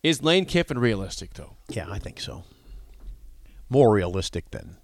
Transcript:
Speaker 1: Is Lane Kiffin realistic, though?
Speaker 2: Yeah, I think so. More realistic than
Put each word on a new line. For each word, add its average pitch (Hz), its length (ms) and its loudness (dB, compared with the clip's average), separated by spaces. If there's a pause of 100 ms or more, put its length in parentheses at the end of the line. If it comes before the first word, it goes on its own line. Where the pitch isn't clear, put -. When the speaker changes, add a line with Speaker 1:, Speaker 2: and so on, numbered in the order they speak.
Speaker 1:
Is 160 200 2
Lane 175 240 4
Kiffin 165 320 0
realistic, 104 560 -2
though? - 220 -16 (120)
Speaker 2:
Yeah, - 220 -6
I 101 80 -6
think - 220 -12
so. - 240 -10 (1200)
More 127 240 8
realistic 92 580 0
than - 340 -12